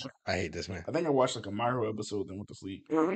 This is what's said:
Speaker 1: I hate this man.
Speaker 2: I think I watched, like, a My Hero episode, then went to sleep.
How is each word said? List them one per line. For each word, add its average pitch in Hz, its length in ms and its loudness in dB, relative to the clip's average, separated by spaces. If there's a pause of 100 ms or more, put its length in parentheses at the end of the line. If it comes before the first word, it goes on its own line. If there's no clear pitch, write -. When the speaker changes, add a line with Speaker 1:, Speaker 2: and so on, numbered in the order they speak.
(260)
Speaker 1:
I 95 60 0
hate 90 200 0
this 85 160 -4
man. 92 200 -4
Speaker 2:
I - 20 -4
think 165 160 2
I 151 40 2
watched, 131 260 4
like, 110 100 -6
a 98 60 -4
My 113 140 0
Hero 120 220 2
episode, 104 400 -2
then 95 100 -8
went 101 100 -8
to 135 80 -14
sleep. 95 280 -10 (320)